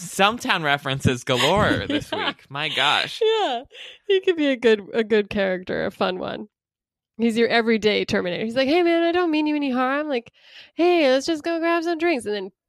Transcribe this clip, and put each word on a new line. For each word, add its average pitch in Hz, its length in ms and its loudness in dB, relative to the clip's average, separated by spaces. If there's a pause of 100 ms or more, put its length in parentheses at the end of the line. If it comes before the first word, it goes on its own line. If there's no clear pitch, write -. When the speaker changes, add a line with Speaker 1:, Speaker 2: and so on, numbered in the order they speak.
(140)
Speaker 1:
Stumptown 208 500 2
references 139 580 0
galore 139 640 2
this - 220 -4
Speaker 2:
<laughs> - 40 -10
Yeah. 359 160 -4
Speaker 1:
week. - 200 -10
My 147 220 -6
gosh. 131 520 0
Speaker 2:
Yeah, 392 400 0 (460)
he 381 140 2
could 359 140 0
be 294 100 0
a 269 100 2
good, 220 380 2
a 233 100 0
good 208 240 0
character, 185 560 -2
a 202 60 -2
fun 185 280 -2
one. - 300 -8 (680)
He's 220 180 0
your 233 120 4
everyday 214 580 2
Terminator. 185 380 -2
He's 226 120 -6
like, 262 120 2
"Hey, 339 140 4
man, 339 200 2
I 339 100 2
don't 349 180 0
mean 302 160 0
you 302 100 0
any 285 140 -2
harm. 262 380 -2
Like, 247 240 -6 (420)
hey, 330 360 4
let's 269 160 2
just 320 160 -2
go 339 160 -4
grab 339 240 0
some 339 160 -2
drinks." 311 280 0
And 415 80 -4
then, - 180 -6 (160)